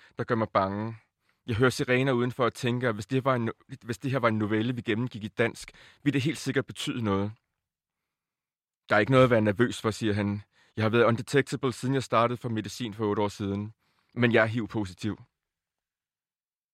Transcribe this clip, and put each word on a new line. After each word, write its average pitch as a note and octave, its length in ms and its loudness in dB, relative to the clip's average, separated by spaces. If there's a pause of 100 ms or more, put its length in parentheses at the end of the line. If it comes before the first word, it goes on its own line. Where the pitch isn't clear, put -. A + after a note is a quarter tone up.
(180)
der A#2+ 60 -6
gør B2 120 -2
mig A2 140 -2
bange. G#2 480 -2 (480)
Jeg A#2+ 100 -4
hører B2+ 140 4
sirener C3 420 0
udenfor B2 340 0
og - 80 0
tænker, B2 380 -2
hvis G#2+ 160 -6
det C3 180 -2
var C3 100 2
en A#2 140 -2
no-, - 320 -14
hvis A2+ 160 -6
det C3 140 -4
her C3+ 80 0
var A#2 80 2
en A2 100 2
novelle, G#2+ 380 0
vi A#2+ 60 -8
gennemgik A2+ 420 -4
i G#2+ 40 -8
dansk, - 440 -4 (320)
ville C#3+ 100 0
det C#3 80 0
helt C3+ 160 -2
sikkert C3+ 280 -2
betyde - 380 -6
noget. G2+ 280 0 (1600)
"Der - 60 4
er G#2 40 6
ikke G#2+ 120 2
noget C3 120 8
at B2+ 60 6
være A#2 120 6
nervøs G#2 400 2
for," A2 100 -2
siger G#2 220 -2
han. G#2 280 -2 (360)
"Jeg G#2+ 80 0
har A2 40 2
været A#2 140 6
undetectable, B2 720 0
siden B2+ 200 -4
jeg C3 100 -2
startede A#2 340 0
for B2 120 -8
medicin G#2+ 440 -6
for A2 120 -4
otte G#2 160 0
år G#2 60 2
siden. G2+ 460 -4 (400)
Men A#2+ 200 2
jeg A2+ 100 8
er A2+ 40 2
hiv-positiv." G#2+ 720 -6 (1500)